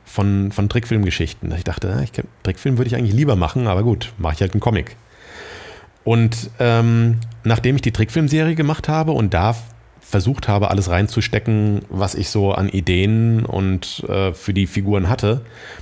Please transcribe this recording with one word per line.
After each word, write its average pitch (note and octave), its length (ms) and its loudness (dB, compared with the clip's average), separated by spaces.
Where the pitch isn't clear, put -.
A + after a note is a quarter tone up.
von, G2 480 0
von G#2 160 0
Trickfilm-Geschichten. F#2+ 840 -2
Dass E2 80 -4
ich F2+ 60 -8
dachte, F#2 280 -4
„Ah, B2+ 120 -2
ich A#2 80 -8
kann, - 140 -6
Trickfilm A#2+ 340 -2
würde B2+ 80 0
ich A#2 80 -2
eigentlich A2 200 0
lieber C#3 200 2
machen, F2+ 320 0
aber F#2 160 2
gut, A2+ 360 0
mach D#2+ 160 -2
ich - 60 -8
halt F#2+ 120 2
einen G#2 80 0
Comic.“ G#2+ 340 0
Und, A2+ 460 2
ähm, A#2 560 4
nachdem A#2 300 2
ich C#3 80 0
die B2 100 0
Trickfilmserie D#3 640 2
gemacht D#3 340 0
habe D#3+ 240 0
und A2 220 2
da G2+ 220 2
versucht G#2 480 0
habe, G2+ 220 2
alles F#2 200 0
reinzustecken, G#2+ 1000 0
was F#2+ 280 -2
ich G2 140 -4
so G2 220 2
an G2 160 0
Ideen G#2+ 800 2
und, F#2+ 600 -2
äh, F#2+ 240 0
für - 220 -4
die F#2+ 120 2
Figuren G2 420 0
hatte, A#2 340 0